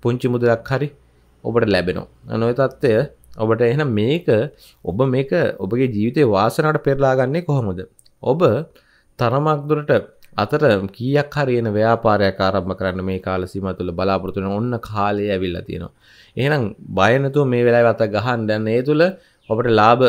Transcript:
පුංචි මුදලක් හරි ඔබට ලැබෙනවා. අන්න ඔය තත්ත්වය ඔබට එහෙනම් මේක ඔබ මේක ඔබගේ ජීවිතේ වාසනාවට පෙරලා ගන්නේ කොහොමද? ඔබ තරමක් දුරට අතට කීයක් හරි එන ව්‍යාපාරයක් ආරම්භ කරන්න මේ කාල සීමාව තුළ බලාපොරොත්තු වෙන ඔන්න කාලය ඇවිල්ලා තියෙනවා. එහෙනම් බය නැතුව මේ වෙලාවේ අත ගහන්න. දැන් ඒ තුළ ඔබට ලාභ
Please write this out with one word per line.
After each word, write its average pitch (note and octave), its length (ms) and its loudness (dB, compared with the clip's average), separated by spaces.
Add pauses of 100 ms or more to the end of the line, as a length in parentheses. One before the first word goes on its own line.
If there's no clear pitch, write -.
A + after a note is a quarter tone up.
පුංචි B2 260 -2
මුදලක් A#2 400 0
හරි C3+ 200 -2 (560)
ඔබට A#2 240 0
ලැබෙනවා. F2+ 380 0 (180)
අන්න A2+ 180 -4
ඔය A#2 120 0
තත්ත්වය C3 380 0 (420)
ඔබට A2+ 280 0
එහෙනම් C3 300 0
මේක A2+ 340 0 (540)
ඔබ F2 240 -6
මේක C3+ 260 0 (260)
ඔබගේ A#2+ 320 -2
ජීවිතේ B2 380 0
වාසනාවට A#2 560 0
පෙරලා C3+ 340 2
ගන්නේ C3+ 260 -2
කොහොමද? A#2 380 -2 (420)
ඔබ D3 180 0 (760)
තරමක් C#3+ 460 0
දුරට D3 260 -2 (420)
අතට G#2 220 -2 (360)
කීයක් C#3 420 -4
හරි C3+ 260 -2
එන A2+ 120 -2
ව්‍යාපාරයක් G#2 680 2
ආරම්භ F#2+ 360 -2
කරන්න F#2 280 -4
මේ F#2+ 160 -6
කාල F#2 260 -4
සීමාව F#2+ 300 -8
තුළ F2+ 160 -6
බලාපොරොත්තු F#2+ 480 -4
වෙන F#2+ 100 -4
ඔන්න A2+ 300 -4
කාලය G#2 480 -4
ඇවිල්ලා F#2 340 -4
තියෙනවා. - 300 -12 (440)
එහෙනම් C#3 280 0 (240)
බය G2 280 2
නැතුව C#3 300 0
මේ B2 180 0
වෙලාවේ A#2 300 4
අත A2 160 -2
ගහන්න. A2 360 -2
දැන් G#2+ 220 -2
ඒ A#2 140 0
තුළ D3+ 220 2 (460)
ඔබට A#2+ 200 0
ලාභ A2+ 380 6